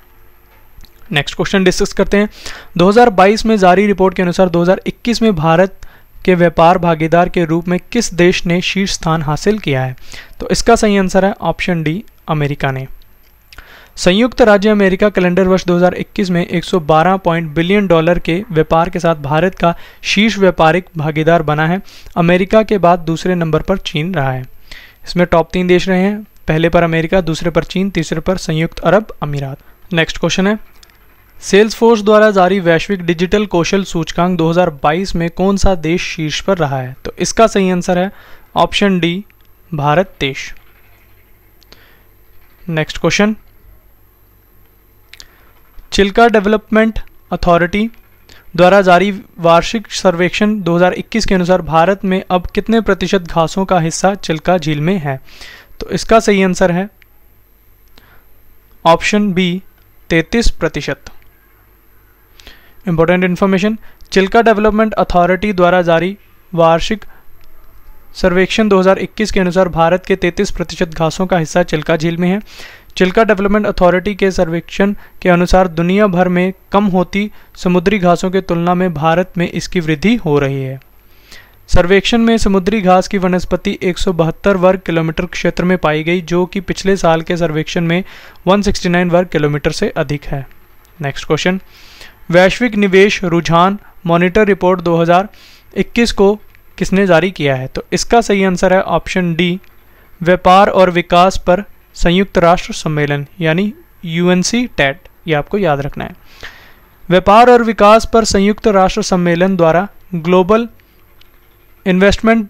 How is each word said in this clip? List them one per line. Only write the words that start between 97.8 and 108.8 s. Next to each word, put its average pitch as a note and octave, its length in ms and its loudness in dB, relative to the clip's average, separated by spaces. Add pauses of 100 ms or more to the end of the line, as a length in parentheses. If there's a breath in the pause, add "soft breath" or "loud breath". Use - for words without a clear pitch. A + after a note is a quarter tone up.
इसका A#3 280 2
सही G3+ 220 0
आंसर F#3 300 0
है F#3+ 80 2
ऑप्शन F3 540 -4
डी, F3 240 -2 (640 soft breath)
व्यापार F#3 480 4
और F#3 200 4
विकास F3 480 2 (100)
पर F3+ 160 2 (320)
संयुक्त F#3 420 0
राष्ट्र E3+ 360 2
सम्मेलन C#3+ 520 -4 (160)
यानी E3+ 320 -2 (320)
यूएनसी F3+ 600 0 (120)
टैट, C#3 300 -2 (200)
ये D#3+ 60 0
आपको D3 240 -2
याद D#3 240 0
रखना C#3 220 -8
है। F3+ 120 -14 (880 loud breath)
व्यापार G3 460 4
और A#3+ 140 6
विकास G#3+ 500 4
पर A3+ 100 4
संयुक्त G3+ 440 0
राष्ट्र F#3+ 340 2